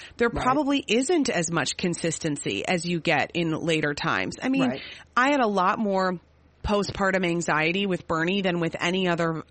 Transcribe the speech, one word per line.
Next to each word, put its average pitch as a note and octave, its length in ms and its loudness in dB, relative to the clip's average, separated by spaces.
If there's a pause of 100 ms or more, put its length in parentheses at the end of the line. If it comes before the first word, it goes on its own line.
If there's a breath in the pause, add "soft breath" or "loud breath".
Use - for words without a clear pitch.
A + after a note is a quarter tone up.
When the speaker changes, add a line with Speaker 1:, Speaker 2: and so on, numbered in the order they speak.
(180 loud breath)
Speaker 1:
There A#3 120 2
Speaker 2:
Right. - 140 -4
Speaker 1:
probably C#4 440 2
isn't C4+ 420 2
as E3+ 220 0
much D#3+ 260 -2
consistency D#3 880 -2
as F3 200 0
you F3 120 -2
get D3+ 360 0
in E3+ 160 0
later D#3 420 0
times. A#2 480 -2
I B3 80 -2
mean, C4 200 2
Speaker 2:
Right. C#3 120 -6 (340 loud breath)
Speaker 1:
I B3+ 140 4
had C#4+ 100 2
a A#3+ 80 4
lot G3 300 2
more F#3+ 420 0 (440)
postpartum F#3+ 600 0
anxiety E3+ 600 0
with F3+ 220 -2
Bernie F3 340 0
than F3 180 0
with E3 200 -2
any F3+ 280 0
other E3 440 0